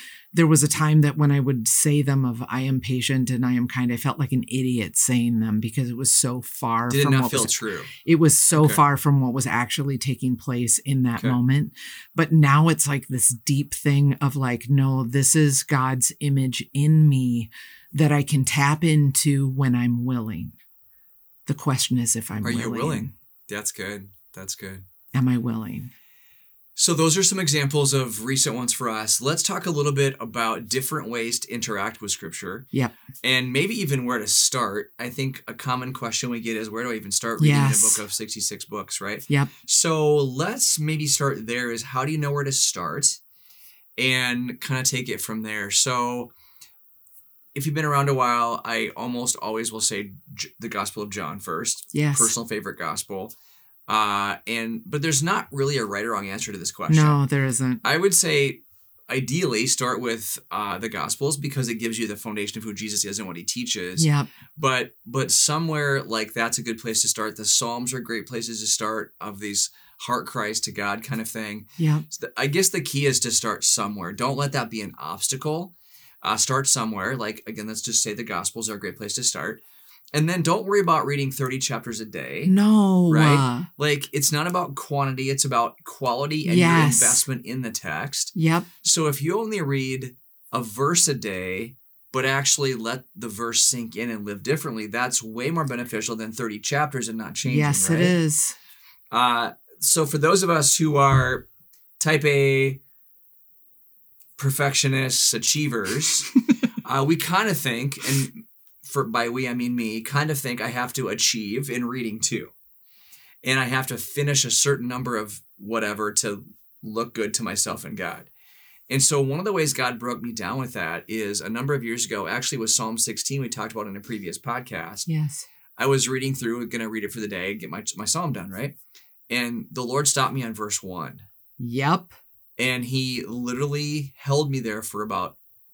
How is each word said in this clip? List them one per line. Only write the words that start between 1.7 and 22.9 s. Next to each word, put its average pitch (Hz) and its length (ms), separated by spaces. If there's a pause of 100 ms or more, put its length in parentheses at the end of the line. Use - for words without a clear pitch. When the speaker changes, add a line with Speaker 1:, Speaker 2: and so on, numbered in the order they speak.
Speaker 1:
them 135 220
of, 120 240
"I 127 120
am 135 200
patient 127 500
and 127 140
I 123 100
am 120 120
kind," 123 260
I 120 40
felt 131 240
like 135 100
an 123 160
idiot 123 500
saying 120 440
them 110 180
because 113 320
it 117 60
was 131 180
so 127 260
far 120 480
Speaker 2:
Did 135 120
it - 20
Speaker 1:
from 143 120
Speaker 2:
not 131 100
Speaker 1:
what 117 80
Speaker 2:
feel 131 100
Speaker 1:
was, 107 100
Speaker 2:
true? 98 300 (240)
Speaker 1:
it 160 140
was 156 180
so 156 280
Speaker 2:
Okay. 139 80
Speaker 1:
far 143 220
from 139 240
what 127 140
was 131 100
actually 135 540
taking 127 380
place 120 420
in 135 240
that 117 160
Speaker 2:
Okay. - 120
Speaker 1:
moment. 127 420 (420)
But 160 160
now 151 380
it's 156 180
like 139 220
this 127 220
deep 139 440
thing 143 460
of 139 160
like, 123 340
"No, 135 320
this 127 320
is 147 300
God's 131 560
image 135 520
in 151 360
me 123 420 (420)
that 147 200
I 147 100
can 135 220
tap 147 400
into 143 640
when 131 260
I'm 120 300
willing." 110 480 (920)
The 143 80
question 127 440
is 117 160
if 113 160
I'm 107 160
Speaker 2:
Are 120 40
you 117 200
Speaker 1:
willing. - 20
Speaker 2:
willing? 127 400 (360)